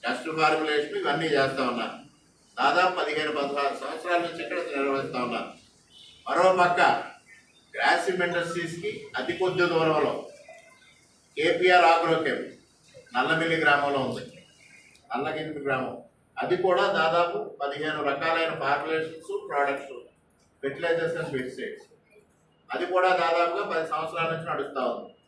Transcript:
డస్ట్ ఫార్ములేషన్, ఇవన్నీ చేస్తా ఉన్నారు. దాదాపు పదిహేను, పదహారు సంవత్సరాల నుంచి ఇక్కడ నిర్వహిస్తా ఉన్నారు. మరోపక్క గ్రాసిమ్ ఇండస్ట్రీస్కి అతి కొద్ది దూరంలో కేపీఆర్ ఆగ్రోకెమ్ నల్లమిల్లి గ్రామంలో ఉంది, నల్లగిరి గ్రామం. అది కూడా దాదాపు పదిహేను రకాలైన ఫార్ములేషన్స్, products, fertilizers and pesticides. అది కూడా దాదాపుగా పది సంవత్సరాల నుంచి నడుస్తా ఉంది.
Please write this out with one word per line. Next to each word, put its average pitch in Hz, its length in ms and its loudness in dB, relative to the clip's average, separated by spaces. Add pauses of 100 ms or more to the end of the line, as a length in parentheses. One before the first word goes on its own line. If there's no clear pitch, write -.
డస్ట్ - 340 -4
ఫార్ములేషన్, 151 600 2
ఇవన్నీ 160 280 -2 (100)
చేస్తా 135 340 0
ఉన్నారు. 117 240 -6 (640)
దాదాపు 180 400 4
పదిహేను, 151 400 -2
పదహారు 139 420 -2
సంవత్సరాల 175 460 -2
నుంచి 165 180 -8
ఇక్కడ 175 140 -4 (180)
నిర్వహిస్తా 135 480 -2
ఉన్నారు. 113 240 -6 (800)
మరోపక్క 180 540 4 (920)
గ్రాసిమ్ 180 520 2
ఇండస్ట్రీస్కి 170 640 -4 (280)
అతి 170 200 -4
కొద్ది 180 320 2
దూరంలో 156 420 2 (1200)
కేపీఆర్ 175 560 6
ఆగ్రోకెమ్ 160 500 2 (720)
నల్లమిల్లి 160 480 2
గ్రామంలో 143 440 2
ఉంది, 117 160 -6 (880)
నల్లగిరి 156 560 -6
గ్రామం. 127 280 -2 (460)
అది 180 140 2 (100)
కూడా 185 180 4 (160)
దాదాపు 170 380 2 (240)
పదిహేను 151 380 -4 (100)
రకాలైన 165 520 0
ఫార్ములేషన్స్, 160 720 -2 (180)
products, 143 380 -2 (760)
fertilizers 165 580 -2
and 160 120 -6
pesticides. - 480 -8 (880)
అది 151 220 -4
కూడా 185 180 4 (120)
దాదాపుగా 170 500 2
పది 160 200 -2
సంవత్సరాల 160 420 -2
నుంచి 160 180 -6
నడుస్తా 135 300 -6 (100)
ఉంది. - 180 -8 (180)